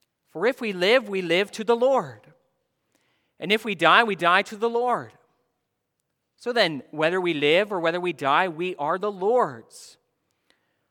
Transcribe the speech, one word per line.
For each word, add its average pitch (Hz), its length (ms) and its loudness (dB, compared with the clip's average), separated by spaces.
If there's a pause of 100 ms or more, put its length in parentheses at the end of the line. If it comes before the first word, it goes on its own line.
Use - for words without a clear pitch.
(320)
For 165 140 -4
if 262 140 -2
we 220 140 -6
live, 208 340 2
we 190 140 -4
live 180 300 0
to 220 120 -8
the 233 140 0
Lord. 233 420 0 (1200)
And 175 120 -4
if 214 120 0
we 208 120 -6
die, 170 280 6
we 208 120 -2
die 175 260 2
to 208 140 -8
the 220 140 -2
Lord. 233 420 -4 (1300)
So 240 140 -8
then, 170 380 0
whether 165 320 0
we 175 140 0
live 165 360 2
or 185 80 -4
whether 165 200 0
we 175 120 -4
die, 147 360 0
we 175 300 -6
are 156 200 -4
the 208 140 -4
Lord's. 185 840 -4 (920)